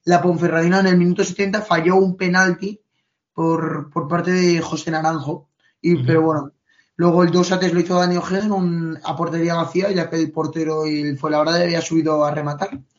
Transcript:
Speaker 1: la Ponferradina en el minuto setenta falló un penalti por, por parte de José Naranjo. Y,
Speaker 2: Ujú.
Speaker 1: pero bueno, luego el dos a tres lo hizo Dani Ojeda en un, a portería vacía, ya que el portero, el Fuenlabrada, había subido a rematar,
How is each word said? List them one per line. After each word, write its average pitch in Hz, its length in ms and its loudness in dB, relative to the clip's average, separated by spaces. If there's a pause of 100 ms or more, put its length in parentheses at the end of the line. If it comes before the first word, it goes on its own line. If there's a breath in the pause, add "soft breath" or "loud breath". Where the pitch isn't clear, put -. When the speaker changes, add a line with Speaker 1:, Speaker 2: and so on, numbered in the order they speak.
Speaker 1:
la 175 180 4
Ponferradina 170 580 2
en 190 60 2
el 180 100 4
minuto 175 280 2
setenta 202 360 -4
falló 175 360 2
un 190 200 2
penalti 185 640 0 (520)
por, 160 580 -2
por 147 180 -6
parte 170 220 -2
de 175 300 2
José 165 300 -6
Naranjo. 156 580 -4 (340)
Y, 175 140 4
Speaker 2:
Ujú. 131 100 0
Speaker 1:
pero 160 160 4
bueno, 151 300 0 (440)
luego 170 260 4
el 175 80 4
dos 180 220 2
a 180 60 0
tres 170 160 0
lo 175 60 2
hizo 180 160 0
Dani 180 200 2
Ojeda 185 280 -4
en 208 80 0
un, 170 500 -2
a 156 120 -6
portería 165 400 -2
vacía, 180 360 -2
ya 170 180 -2
que 165 80 -6
el 156 160 -2
portero, 156 540 -4
el 147 320 -4
Fuenlabrada, 151 460 0
había 170 180 -2
subido 156 420 0
a 147 60 -2
rematar, 151 500 -6 (180)